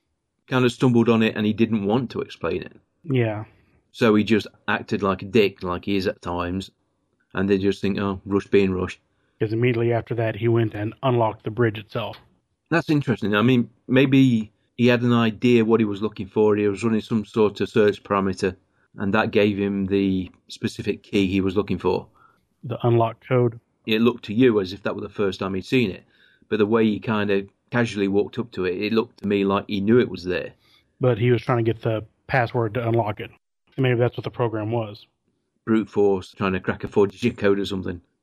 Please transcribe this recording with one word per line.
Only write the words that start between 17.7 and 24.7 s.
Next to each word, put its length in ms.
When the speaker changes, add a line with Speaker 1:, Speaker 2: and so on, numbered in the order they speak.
Speaker 1:
parameter, 540
and 180
that 160
gave 280
him 280
the 440
specific 560
key 240
he 120
was 160
looking 220
for. 300
Speaker 2:
The 200
unlock 400
code. 360
Speaker 1:
It 160
looked 240
to 80
you 260
as 120